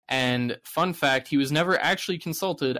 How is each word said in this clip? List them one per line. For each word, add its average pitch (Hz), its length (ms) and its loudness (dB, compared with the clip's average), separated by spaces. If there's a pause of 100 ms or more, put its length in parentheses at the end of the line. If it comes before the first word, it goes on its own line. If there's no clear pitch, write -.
And 123 560 0
fun 175 300 -2
fact, 131 340 2
he 147 100 2
was 139 140 2
never 175 280 2
actually 185 380 -2
consulted 160 640 -2